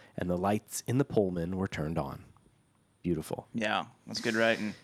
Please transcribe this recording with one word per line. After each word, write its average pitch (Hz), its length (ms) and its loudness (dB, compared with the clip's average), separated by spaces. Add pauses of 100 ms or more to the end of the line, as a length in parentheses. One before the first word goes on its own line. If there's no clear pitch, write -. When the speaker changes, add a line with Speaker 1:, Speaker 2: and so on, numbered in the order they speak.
(180)
Speaker 1:
and 90 140 -2
the 87 80 2
lights 101 480 0
in 120 100 0
the 139 80 4
Pullman 92 540 0
were 95 100 0
turned 82 300 -2
on. 135 260 -6 (800)
Beautiful. 82 500 -2
Speaker 2:
Yeah, 107 320 0 (220)
that's 110 160 -8
good 113 120 2
writing. 110 500 4